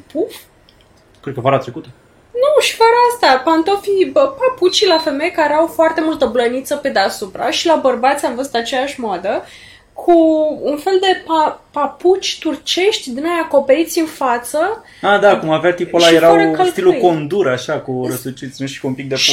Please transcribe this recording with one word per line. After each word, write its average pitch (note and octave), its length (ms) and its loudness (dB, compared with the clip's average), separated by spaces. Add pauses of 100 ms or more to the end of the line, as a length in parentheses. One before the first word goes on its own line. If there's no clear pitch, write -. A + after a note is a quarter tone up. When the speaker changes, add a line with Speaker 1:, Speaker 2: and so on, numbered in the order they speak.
(120)
Speaker 1:
puf. E4+ 240 -6 (840)
Speaker 2:
Cred C#3 120 -12
că A#2+ 80 -10
vara C3+ 160 2
trecută. - 300 -8 (460)
Speaker 1:
Nu, C#5 280 2
și - 160 -2
vara A#4 520 4
asta, C4 140 4
pantofii, F#4 680 0
bă, C#4 280 2
papucii G#4+ 480 0
la E4+ 100 4
femei D#4+ 340 -2
care D4+ 220 0
au D#4+ 140 2
foarte D#4+ 340 0
multă D#4 240 -2
blăniță B3 500 -2
pe C#4+ 140 -4
deasupra G#3 600 -2
și - 160 -4
la D#4+ 80 4
bărbați C4 500 0
am C4 100 -2
văzut C4+ 180 -8
aceeași B3+ 460 -4
modă, G#3+ 440 -6 (500)
cu - 180 0 (500)
un C#4+ 160 -4
fel F#4 240 0
de F#4 260 0
pa-, D#4+ 340 0 (100)
papuci D#4+ 680 0
turcești E4 720 -2
din B3+ 140 -8
aia E4+ 180 -2
acoperiți D4 560 0
în E4 60 0
față. D4 800 -4 (180)
Speaker 2:
Ah, G3+ 180 2
da, G3 200 4
cum D#3+ 100 -6
avea D#3 240 0
tipul F3 260 -2
ăla, E3+ 100 6
Speaker 1:
Și E3 60 6
Speaker 2:
erau E3 160 6
Speaker 1:
fără E3+ 140 6
călcâi. D#3+ 260 0
Speaker 2:
stilul F#3 220 2
condura, E3+ 580 0
așa, B2+ 280 -4
cu B2+ 300 -6
răsuciți, B2+ 520 -10
nu C3+ 60 -6
știu, - 140 -12
cu C#3+ 60 -4
un C3 60 -4
pic C#3 160 -10
de C#3 60 -4
Speaker 1:
Și - 180 0